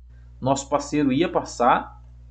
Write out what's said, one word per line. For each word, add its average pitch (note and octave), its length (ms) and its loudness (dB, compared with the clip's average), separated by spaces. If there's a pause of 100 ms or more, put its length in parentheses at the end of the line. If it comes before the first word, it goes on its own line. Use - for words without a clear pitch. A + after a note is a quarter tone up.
(400)
nosso C3 300 -2
parceiro C#3+ 420 0
ia D#3 160 2
passar. D3+ 760 0 (300)